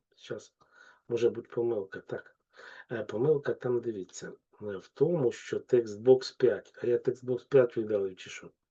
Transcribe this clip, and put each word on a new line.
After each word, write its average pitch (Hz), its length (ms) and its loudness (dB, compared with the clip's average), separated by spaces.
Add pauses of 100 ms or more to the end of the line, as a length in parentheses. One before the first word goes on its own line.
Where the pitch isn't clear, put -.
(160)
Щас. - 380 -14 (540)
Може 117 220 4
бути 110 180 -6
помилка. 113 520 -4
Так. - 360 -12 (540)
Е, 110 140 -4
помилка 123 500 0
там, 123 260 -2
дивіться, 107 520 -8 (300)
е, 104 140 -8
в - 180 -16
тому, 143 380 2
що - 280 -8
текстбокс 117 720 4
п'ять. 107 500 0
А - 40 -4
я 120 120 2
текстбокс 123 460 -4
п'ять 127 320 4
видалив, 101 400 -2
чи - 140 -18
що? - 200 -16 (200)